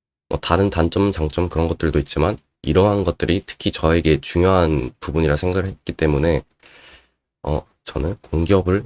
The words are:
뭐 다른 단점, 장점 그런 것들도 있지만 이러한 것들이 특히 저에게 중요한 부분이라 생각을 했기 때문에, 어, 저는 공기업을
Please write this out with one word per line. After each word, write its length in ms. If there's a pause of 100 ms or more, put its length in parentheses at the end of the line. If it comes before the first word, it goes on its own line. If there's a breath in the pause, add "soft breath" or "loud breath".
(300)
뭐 100
다른 300
단점, 420
장점 380
그런 180
것들도 320
있지만 380 (240)
이러한 420
것들이 420
특히 280
저에게 480
중요한 800
부분이라 340
생각을 320
했기 240
때문에, 540 (1000 loud breath)
어, 240 (160)
저는 380
공기업을 640